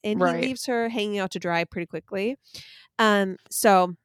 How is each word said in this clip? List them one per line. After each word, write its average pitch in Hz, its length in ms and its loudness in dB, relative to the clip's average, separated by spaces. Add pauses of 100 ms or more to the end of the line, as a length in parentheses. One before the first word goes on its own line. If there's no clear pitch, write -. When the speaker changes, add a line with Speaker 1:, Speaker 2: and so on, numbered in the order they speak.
Speaker 1:
and 208 160 -2
Speaker 2:
Right. 170 220 2
Speaker 1:
he 262 60 -8
leaves 262 180 -8
her 233 240 -2
hanging 208 280 -4
out 190 120 -4
to - 80 -8
dry 170 260 -2
pretty 170 220 -8
quickly. 202 500 -6 (640)
Um, 202 380 2 (140)
so 185 440 4 (100)